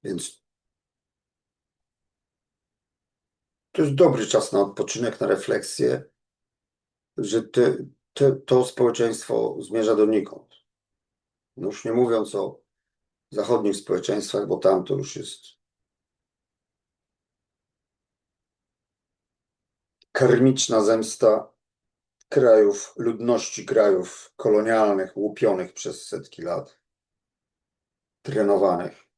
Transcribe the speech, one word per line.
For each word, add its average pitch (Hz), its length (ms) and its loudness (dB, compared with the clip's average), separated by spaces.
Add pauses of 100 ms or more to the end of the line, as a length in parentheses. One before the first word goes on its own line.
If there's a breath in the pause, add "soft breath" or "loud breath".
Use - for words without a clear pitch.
Więc - 420 -10 (3250)
to - 100 -2
jest 139 140 0
dobry 131 320 4
czas - 240 0
na 101 100 2
odpoczynek, 110 580 -4
na 101 80 -2
refleksję, - 760 -2 (1120)
że 110 260 -2
te, - 340 0 (360)
te, 135 220 2
to 127 300 2
społeczeństwo 117 960 -2
zmierza 110 360 0
donikąd. 104 600 0 (1000)
No, 90 100 -6
już 107 180 -10
nie 113 80 -4
mówiąc 117 420 2
o - 260 -4 (680)
zachodnich 104 440 0
społeczeństwach, 101 720 -4
bo 90 100 0
tam 95 280 2
to 98 80 -4
już 95 220 -8
jest - 260 -14 (4000)
karmiczna 127 720 2
zemsta 110 720 0 (720)
krajów, 110 680 4
ludności 113 680 -4
krajów 98 680 0
kolonialnych, 107 840 0
łupionych 101 560 -2
przez - 340 -12
setki - 340 -14
lat, - 380 -8 (1400)
trenowanych. 98 840 0 (120)